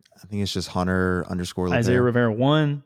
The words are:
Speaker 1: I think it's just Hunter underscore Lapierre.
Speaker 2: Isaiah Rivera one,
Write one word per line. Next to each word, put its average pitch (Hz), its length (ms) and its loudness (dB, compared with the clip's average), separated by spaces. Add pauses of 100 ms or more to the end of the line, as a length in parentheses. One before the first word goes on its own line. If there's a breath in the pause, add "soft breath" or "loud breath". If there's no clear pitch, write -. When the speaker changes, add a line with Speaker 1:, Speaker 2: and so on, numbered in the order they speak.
(200)
Speaker 1:
I - 60 -20
think 101 160 -6
it's 95 100 -2
just 87 160 -6
Hunter 92 600 0
underscore 90 400 -4
Lapierre. 90 100 2
Speaker 2:
Isaiah 123 240 2
Rivera 120 300 2
one, 143 540 2